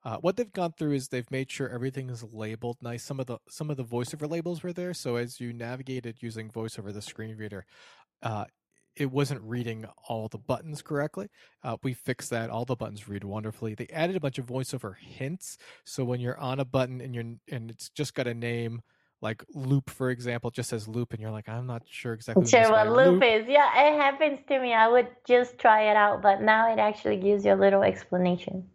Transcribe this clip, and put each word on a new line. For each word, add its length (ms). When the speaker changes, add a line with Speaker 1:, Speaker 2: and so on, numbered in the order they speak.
Speaker 1:
uh, 140
what 180
they've 160
gone 260
through 140
is 160
they've 220
made 200
sure 180
everything 420
is 120
labeled 600
nice. 200
Some 160
of 80
the, 120
some 220
of 60
the 80
voiceover 460
labels 320
were 100
there, 220
so 220
as 240
you 120
navigated 680
using 300
VoiceOver 420
the 100
screen 340
reader, 280
uh, 220
it 140
wasn't 320
reading 440
all 200
the 100
buttons 440
correctly. 460
Uh, 200
we 120
fixed 360
that. 200
All 140
the 120
buttons 320
read 140
wonderfully. 520
They 180
added 240
a 40
bunch 180
of 80
voiceover 520
hints, 600
so 200
when 160
you're 180
on 200
a 60
button 360
and 140
you're, 100
and 200
it's 200
just 240
got 120
a 80
name, 480
like 220
loop, 360
for 200
example, 380
it 60
just 160
says 180
loop, 240
and 100
you're 80
like, 180
"I'm 200
not 200
sure 260
exactly 280
what 80
Speaker 2:
Sure 120
Speaker 1:
this 80
Speaker 2:
what 140
Speaker 1:
by 60
Speaker 2:
loop 300
Speaker 1:
loop." 20
Speaker 2:
is. 260
Yeah, 200
it 100
happens 520
to 100
me. 160
I 140
would 200
just 340
try 320
it 60
out, 240
but 220
now 300
it 80
actually 380
gives 260
you 80
a 20
little 300
explanation. 920